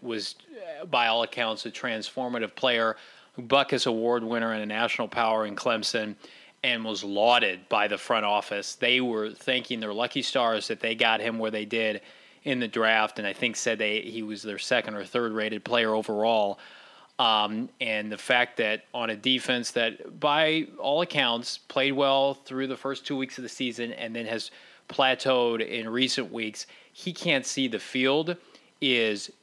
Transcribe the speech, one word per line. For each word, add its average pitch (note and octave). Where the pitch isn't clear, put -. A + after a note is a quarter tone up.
was, A2+
uh, F#3
by B2
all A#2
accounts, A2+
a A2
transformative A#2
player, A2+
Butkus C3+
Award A#2
winner A2+
and G#2+
a -
national A2
power A2
in G2+
Clemson, A2
and A#2+
was G#2
lauded G2+
by G#2+
the G#2
front A2
office. G2+
They B2
were A2
thanking B2+
their G#2+
lucky A#2+
stars A#2
that A2+
they A2+
got A2+
him A2+
where A2
they G#2+
did G#2+
in C3
the A#2
draft, A2
and G#2
I F#2+
think A#2
said A2+
they, G#2+
he A2+
was G#2
their G#2
second A2+
or G2+
third A2+
rated G#2+
player A2+
overall. G#2+
Um, A2
and G#2+
the G2+
fact B2
that A2
on A#2
a A2
defense B2
that, -
by D#3
all D3
accounts, B2
played C#3
well C3+
through C3
the B2+
first C3+
two C#3+
weeks C3
of B2+
the A#2
season A#2+
and A2+
then A#2
has A2+
plateaued B2+
in A2+
recent B2+
weeks, A2
he F3+
can't C#3+
see C3+
the A2+
field D3
is A#2